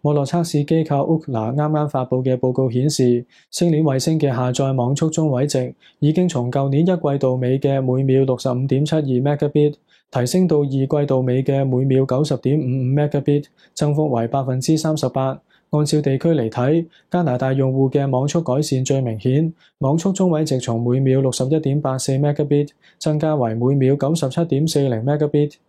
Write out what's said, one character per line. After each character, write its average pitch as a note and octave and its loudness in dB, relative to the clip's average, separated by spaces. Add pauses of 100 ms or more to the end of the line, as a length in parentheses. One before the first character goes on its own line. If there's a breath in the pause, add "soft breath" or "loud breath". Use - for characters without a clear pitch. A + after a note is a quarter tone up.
網 D3 2
絡 C#3+ 0
測 E3+ -2
試 D3 0
機 D#3+ 2
構 C#3+ 0
Ookla B2+ -2
啱 C#3 -2
啱 D3+ 0
發 C3 -2
布 B2+ -2
嘅 C3 2
報 B2+ 0
告 B2+ 0
顯 B2+ 0
示， B2 2 (280 soft breath)
星 E3+ 2
鏈 D#3 2
衛 C3+ 2
星 D#3+ 0
嘅 C#3+ 2
下 B2+ -2
載 C3+ 0
網 C3 0
速 D#3 0
中 D#3 0
位 C3 0
值 B2+ -2 (240 soft breath)
已 D3 2
經 F3+ 2
從 B2 -2
舊 C#3 0
年 C#3+ 2
一 E3 4
季 E3+ 0
度 C3 0
尾 B2+ 0
嘅 C#3 0
每 C3 0
秒 C3+ 4
六 C3 0
十 C3 -4
五 B2+ -2
點 C3+ 2
七 D3+ -2
二 D#3 0
megabit D3 0 (360 soft breath)
提 B2 -2
升 F#3 2
到 D#3+ 2
二 C#3+ 0
季 C#3 0
度 C3 2
尾 C3 0
嘅 C3+ 0
每 C3 0
秒 C3+ 2
九 B2+ 0
十 C#3+ 0
點 C#3+ 0
五 C#3+ -4
五 B2+ -2 (100)
megabit， C#3+ 0 (280 soft breath)
增 D3 0
幅 D#3 0
為 A#2 0
百 C#3 -2
分 B2+ -2
之 D#3 0
三 D#3 0
十 D3 -2
八。 C3 -2 (300 soft breath)
按 D3+ 2
照 D3+ 0
地 C3+ 0
區 E3+ 0
嚟 B2 0
睇， D3 0 (240 soft breath)
加 F3 0
拿 C3 0
大 C3+ 0
用 C3+ 0
戶 C3+ 2
嘅 C#3 0
網 C3 0
速 E3 0
改 C#3 0
善 C3+ -2
最 C#3 0
明 A#2 -4
顯， C#3+ 0 (240 soft breath)
網 C#3 0
速 F#3 0
中 F#3 0
位 D#3 0
值 C3+ -2
從 A#2 -4
每 A#2+ 0
秒 C3+ 2
六 C3 0
十 C3 -4
一 D#3 0
點 C#3+ 0
八 C3 -4
四 C3 -4
megabit D3 0 (280 soft breath)
增 D3+ -2
加 D#3 0
為 A2+ -2
每 B2 0
秒 C3+ 2
九 C#3+ -2
十 C3+ -2
七 E3+ -2
點 D#3 0
四 D#3 0
零 A#2+ 0
megabit。 D3 0 (160)